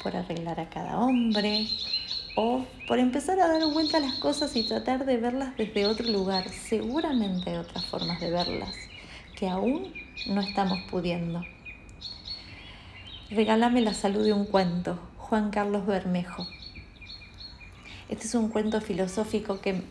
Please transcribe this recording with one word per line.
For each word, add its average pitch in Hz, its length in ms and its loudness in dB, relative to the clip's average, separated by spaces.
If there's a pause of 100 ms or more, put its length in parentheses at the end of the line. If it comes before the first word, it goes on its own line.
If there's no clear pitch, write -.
por 185 120 -4
arreglar 170 440 -4
a 165 80 -6
cada 165 300 -6
hombre 214 680 2 (680)
o 247 300 2 (220)
por 240 100 4
empezar 254 420 4
a 359 80 8
dar 320 240 4
vuelta 320 260 4
a - 20 8
las 262 160 0
cosas 285 400 0
y 226 80 4
tratar 247 420 0
de 262 120 4
verlas 254 400 0
desde 208 280 2
otro 220 220 0
lugar. 190 420 2
Seguramente 220 1000 0
hay 170 60 -2
otras 175 280 -6
formas 170 340 -4
de 170 120 -2
verlas - 420 -2 (600)
que 190 120 -2
aún 240 460 0 (320)
no 202 160 2
estamos 190 380 0 (100)
pudiendo. 170 560 -2 (1800)
Regálame 226 520 6
la 214 120 4
salud 202 320 2
de 214 80 6
un 202 120 4
cuento, 175 540 2 (180)
Juan 214 340 0
Carlos 202 340 0
Bermejo. 180 640 0 (1600)
Este 214 160 -6
es 220 80 -6
un 220 160 4
cuento 214 320 2
filosófico 196 800 -2
que 190 300 0